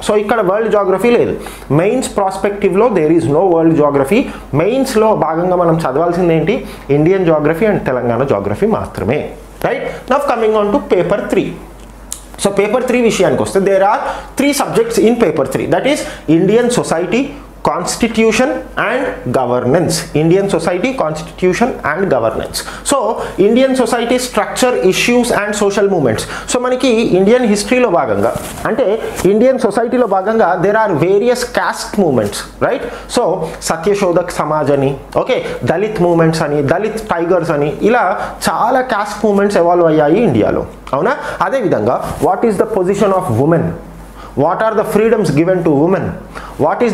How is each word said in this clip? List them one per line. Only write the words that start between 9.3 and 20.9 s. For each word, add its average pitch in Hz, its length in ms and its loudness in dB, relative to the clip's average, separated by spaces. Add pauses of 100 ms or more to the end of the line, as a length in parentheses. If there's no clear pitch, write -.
Right? 254 180 -4 (260)
Now, 285 100 2 (120)
coming 220 280 0
on 202 140 0
to 285 60 0 (140)
paper 180 260 0 (120)
three. 170 160 0 (920)
So, 202 60 2 (100)
paper 214 300 0
three 247 100 2 (100)
విషయానికి 160 360 2
వస్తే, - 140 0 (120)
there 190 120 2 (100)
are 277 60 -2 (380)
three 285 240 2
subjects 214 360 0 (100)
in 240 80 4 (100)
paper 147 300 0
three. 117 200 -2
That 196 180 0
is - 80 -4 (360)
Indian 214 300 4 (120)
society, 175 440 -2 (440)
constitution 220 840 0 (400)
and 254 120 -2 (360)
governance. 127 580 0 (260)
Indian 180 320 2
society, 180 360 -2 (120)